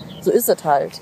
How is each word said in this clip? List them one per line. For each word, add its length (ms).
So 80
ist 180
es 160
halt. 380